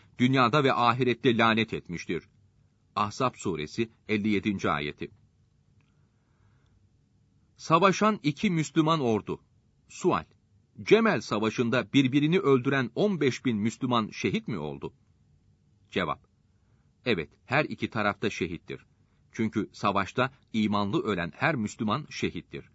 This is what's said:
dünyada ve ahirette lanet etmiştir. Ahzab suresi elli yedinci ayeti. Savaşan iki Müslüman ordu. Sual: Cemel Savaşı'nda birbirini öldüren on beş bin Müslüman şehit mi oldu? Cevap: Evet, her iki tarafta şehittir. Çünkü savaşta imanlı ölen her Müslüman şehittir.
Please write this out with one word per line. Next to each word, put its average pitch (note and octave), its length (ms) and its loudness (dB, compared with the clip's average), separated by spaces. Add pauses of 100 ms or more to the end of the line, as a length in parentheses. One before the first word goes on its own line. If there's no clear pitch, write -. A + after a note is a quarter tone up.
(200)
dünyada C3 440 4
ve C3 100 4
ahirette A#2+ 640 2
lanet A2+ 360 2
etmiştir. E2 500 -6 (720)
Ahzab G#2+ 400 -2
suresi F2 560 -6 (160)
elli G#2+ 220 0
yedinci G2+ 400 0
ayeti. D2 420 -4 (2500)
Savaşan F#3+ 640 2
iki D3 260 0
Müslüman D#3+ 500 0
ordu. G#2+ 420 0 (480)
Sual: - 360 0 (580)
Cemel G3 380 4
Savaşı'nda A2+ 720 -2
birbirini C#3 460 4
öldüren C3+ 560 0
on F#3+ 260 0
beş C3+ 240 0
bin A#2+ 120 0
Müslüman A2+ 560 -2
şehit F#3+ 340 -4
mi A2+ 100 -6
oldu? D2 360 -8 (1000)
Cevap: E2+ 360 -4 (800)
Evet, F2 240 -2 (160)
her D3+ 200 2
iki - 240 -6
tarafta G#2 400 -2
şehittir. E2 560 -8 (460)
Çünkü A2 420 -2
savaşta G2+ 580 -2 (220)
imanlı G#2 500 0
ölen F2 320 -2
her D#3 200 0
Müslüman G#2+ 540 -4
şehittir. - 640 -8